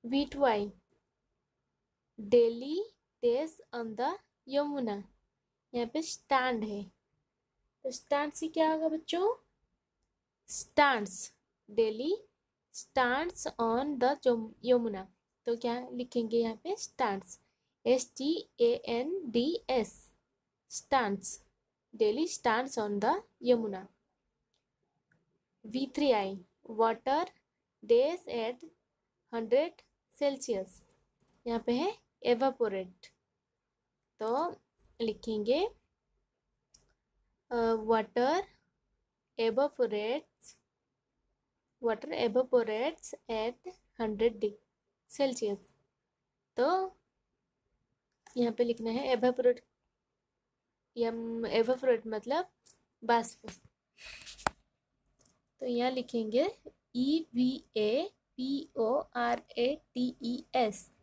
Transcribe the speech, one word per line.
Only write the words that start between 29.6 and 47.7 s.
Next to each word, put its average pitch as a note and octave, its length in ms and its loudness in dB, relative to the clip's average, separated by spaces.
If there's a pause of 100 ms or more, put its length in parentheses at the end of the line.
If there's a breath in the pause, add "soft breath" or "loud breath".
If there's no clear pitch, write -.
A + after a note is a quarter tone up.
Celsius, C4+ 640 -2 (640)
यहाँ A#3 140 -2
पे A#3+ 120 -2
है E4+ 260 0 (280)
evaporate, A3+ 800 0 (1120)
तो A#3+ 300 -2 (500)
लिखेंगे, A3+ 640 0 (1800)
अ, B3 60 -2 (160)
water A3+ 680 2 (1000)
evaporates, A3+ 1160 -2 (1300)
water A3+ 260 -2
evaporates A#3+ 1040 0 (160)
at A#3 420 -6 (280)
hundred A3 380 0
डिग-, - 760 -8
Celsius, A#3+ 460 -2 (960)
तो F#4 400 2 (1400)